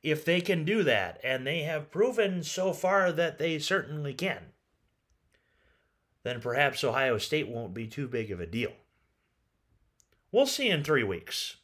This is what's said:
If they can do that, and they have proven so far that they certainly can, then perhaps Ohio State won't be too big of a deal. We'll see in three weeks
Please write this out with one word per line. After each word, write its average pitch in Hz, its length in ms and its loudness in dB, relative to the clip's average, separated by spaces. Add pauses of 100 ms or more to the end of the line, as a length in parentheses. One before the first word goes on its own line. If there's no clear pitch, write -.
If 151 220 0
they 175 160 4
can 175 240 0
do 202 200 2
that, 101 380 2
and 127 240 -2
they 160 140 -2
have 151 300 -4
proven 202 520 2
so 185 300 -2
far 185 400 2
that 160 260 0
they 160 200 0
certainly 147 560 -2
can, 127 380 -6 (1700)
then 123 160 -6
perhaps 131 460 0
Ohio 127 320 2
State 135 320 -2
won't 117 240 -8
be 113 140 -8
too 135 200 -8
big 113 240 -4
of 90 100 -6
a 85 60 -6
deal. 110 260 -4 (1600)
We'll 247 140 6
see 269 240 0
in 151 160 2
three 143 180 4
weeks - 600 -4